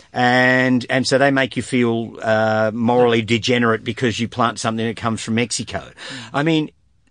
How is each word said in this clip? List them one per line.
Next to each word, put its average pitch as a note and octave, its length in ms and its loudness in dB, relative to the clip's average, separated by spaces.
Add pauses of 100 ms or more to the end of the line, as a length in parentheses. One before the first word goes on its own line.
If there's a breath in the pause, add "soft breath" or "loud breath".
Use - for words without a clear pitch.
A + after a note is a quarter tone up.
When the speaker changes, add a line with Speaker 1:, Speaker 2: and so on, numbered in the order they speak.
(120 loud breath)
Speaker 1:
And, B2+ 800 4
and B2+ 160 0
so C#3 100 2
they C#3 140 4
make C3+ 260 -2
you B2 60 -4
feel, A#2 580 -2
uh, A2 540 0
morally A#2+ 480 2
degenerate A#2 600 0
because A#2 380 -4
you A#2 80 -4
plant A#2 300 -2
something A2+ 260 -4
that A2+ 140 -4
comes A2+ 240 -4
from A2+ 140 -4
Mexico. A2+ 420 -4
Speaker 2:
Mm. A2+ 560 -16
Speaker 1:
I C#3+ 80 0
mean, D#3 280 0 (400)